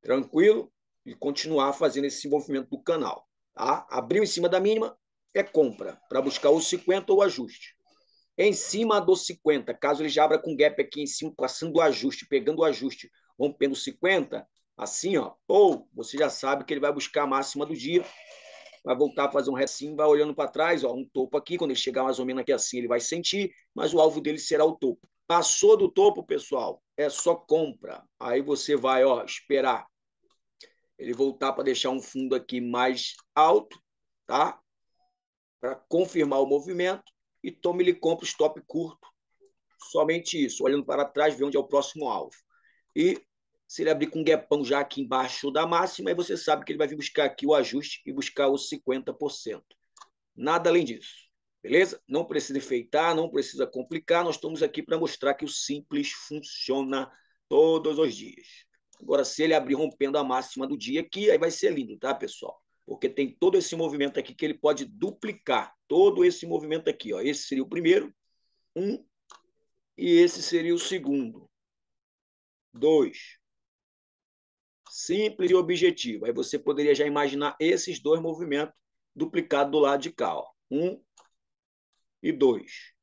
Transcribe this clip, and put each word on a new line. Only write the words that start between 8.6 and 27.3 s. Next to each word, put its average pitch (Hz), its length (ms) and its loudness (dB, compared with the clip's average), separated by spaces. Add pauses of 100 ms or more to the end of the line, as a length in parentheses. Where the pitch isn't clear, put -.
do 180 140 4
cinquenta, 151 580 0
caso 143 300 0
ele 156 60 -2
já 151 160 4
abra 151 120 4
com 156 200 -4
gap 147 260 4
aqui 147 200 -4
em 143 40 -6
cima, 156 300 -8
passando 147 400 -4
o 165 40 6
ajuste, 135 460 0
pegando 143 320 0
o 165 60 4
ajuste, 135 440 -2 (300)
rompendo 139 380 -2
cinquenta, 165 680 -2 (300)
assim, 175 400 -4
ó, 110 180 -2 (140)
ou 190 460 6
você 117 240 -10
já 147 100 2
sabe 139 340 -2
que 156 120 -4
ele 139 80 -4
vai 143 100 0
buscar 139 300 -4
a 143 40 0
máxima 139 380 -2
do 156 100 -6
dia, 156 300 -2 (800)
vai 131 100 0
voltar 143 300 0
a 139 80 -2
fazer 139 160 0
um 135 60 -2
recinho, 139 420 -4
vai 151 100 2
olhando 151 280 4
pra 143 120 -2
trás, 156 380 0
ó, 123 80 0
um 127 160 -8
topo 131 300 -2
aqui, 165 180 -4
quando 165 140 -2
ele 123 100 -2
chegar 131 240 -2
mais 131 140 -2
ou 127 80 -4
menos 131 160 -4
aqui 143 100 0
assim, 123 240 -2
ele 120 100 -4
vai 120 140 0
sentir, 180 540 -4 (200)
mas 156 200 -2
o 165 60 6
alvo 156 200 6
dele 151 180 -4
será 151 280 2
o 160 100 2
topo. - 320 -4 (180)
Passou 185 520 6
do 185 120 2
topo, 202 320 4
pessoal, 143 600 -4 (120)
é 147 140 0
só 170 260 0